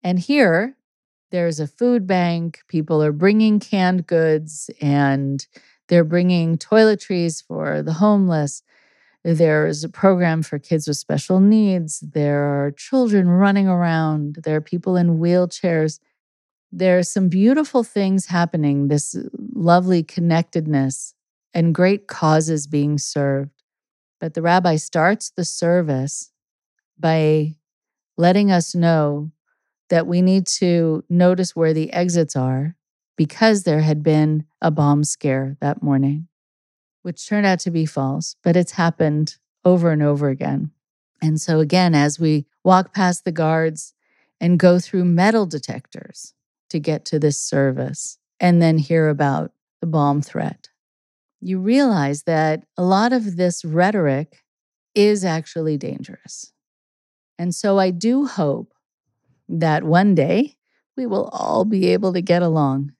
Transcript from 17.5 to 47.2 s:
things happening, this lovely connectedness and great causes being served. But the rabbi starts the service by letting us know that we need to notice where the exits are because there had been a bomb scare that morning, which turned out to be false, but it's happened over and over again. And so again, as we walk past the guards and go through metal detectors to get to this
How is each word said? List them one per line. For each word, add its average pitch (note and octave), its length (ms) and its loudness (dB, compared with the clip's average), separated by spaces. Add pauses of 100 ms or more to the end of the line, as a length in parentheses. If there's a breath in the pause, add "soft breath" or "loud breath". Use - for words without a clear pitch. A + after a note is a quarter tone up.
things G3 440 -2
happening, D3+ 600 0
this C#3+ 300 -2 (360)
lovely F3 500 2
connectedness D#3 1120 -2 (400)
and E3 220 0
great F#3+ 320 2
causes D#3 600 0
being D3 300 -2
served. C#3 680 -4 (580)
But E3 140 -8
the E3+ 60 -4
rabbi E3+ 360 2
starts F3 520 -2
the F#3 140 -8
service D#3+ 880 -2 (680)
by D#3 560 0 (640)
letting F#3+ 340 4
us F3 220 0
know D#3 580 0 (580)
that E3 180 2
we F3 140 2
need F#3 260 2
to E3 600 0
notice F3+ 460 2
where D#3+ 180 2
the D#3 200 -2
exits F3 420 0
are C3 400 -2 (400)
because G3+ 480 0
there D#3 180 0
had D3+ 220 0
been D3+ 420 2 (160)
a E3 80 0
bomb D3 340 2
scare C3+ 580 -4
that C#3+ 200 -4
morning, C#3+ 460 0 (760)
which - 240 -12
turned G#3 180 0
out F#3 140 2
to F3+ 120 -6
be D#3+ 140 0
false, C#3+ 580 -6
but E3+ 120 2
it's F3+ 180 0
happened D#3 640 -2 (260)
over F3 280 4
and D3+ 120 0
over D3 260 0
again. C#3 420 -4 (500)
And D#3 200 0
so D#3 180 0
again, E3+ 360 2
as C#3+ 240 0
we D#3 260 0 (180)
walk F#3 300 2
past F3+ 300 -2
the F#3 80 -6
guards D#3+ 640 -2 (460)
and E3+ 200 2
go F3+ 180 6
through F3+ 280 -2
metal G3 400 2
detectors - 880 -14 (360)
to E3 100 -6
get D3+ 260 -4
to D#3 120 -4
this D3 240 0